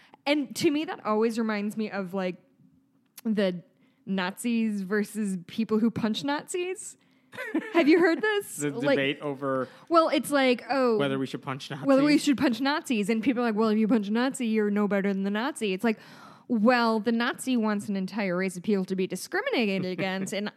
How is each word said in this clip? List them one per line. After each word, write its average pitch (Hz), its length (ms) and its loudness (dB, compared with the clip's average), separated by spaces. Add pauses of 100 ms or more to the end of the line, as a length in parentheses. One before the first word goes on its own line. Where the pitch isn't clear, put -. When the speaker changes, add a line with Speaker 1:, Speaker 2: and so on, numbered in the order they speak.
(260)
Speaker 1:
And 285 300 0
to 330 140 2
me, 294 140 0
that - 220 -10
always 220 320 2
reminds 214 400 -2
me 214 120 -2
of, 190 220 -6
like, 185 240 -2 (880)
the 190 380 0 (420)
Nazis 202 800 -2
versus 202 640 -2
people 220 320 0
who 220 120 2
punch 220 320 -2
Nazis. 359 760 -6 (760)
Have 311 160 6
you 330 100 8
heard 320 220 4
this? 415 360 -2
Speaker 2:
<laughs> - 20 -12
The 147 120 -2
Speaker 1:
Like, 143 280 0
Speaker 2:
debate 139 240 0
over 135 460 -2 (200)
Speaker 1:
well, 330 220 4
it's 254 200 -2
like, 262 400 2
oh, 254 280 2
Speaker 2:
whether 135 200 0
we 135 80 -2
should 127 160 -8
punch 135 280 -8
Nazis. 135 160 -8
Speaker 1:
whether 269 180 6
we 294 140 6
should 294 180 2
punch 220 240 0
Nazis. 269 480 0
And 226 140 0
people 240 200 0
are 240 40 2
like, 220 100 2
"Well, 220 140 2
if 214 80 2
you 220 100 4
punch 202 200 2
a 208 40 0
Nazi, 247 340 0
you're 214 240 2
no 208 160 2
better 196 260 0
than 196 120 -2
the 202 60 -2
Nazi." 220 420 -2
It's 185 120 -4
like, 220 140 2 (520)
well, 233 500 4
the 233 120 0
Nazi 247 460 0
wants 208 300 0
an 196 80 -2
entire 190 400 -2
race 185 200 -2
of 175 60 -10
people 196 240 2
to 190 100 -2
be 185 100 0
discriminated 226 800 -2
Speaker 2:
<laughs> 185 140 -6
Speaker 1:
against, 190 340 -4
and 208 240 -4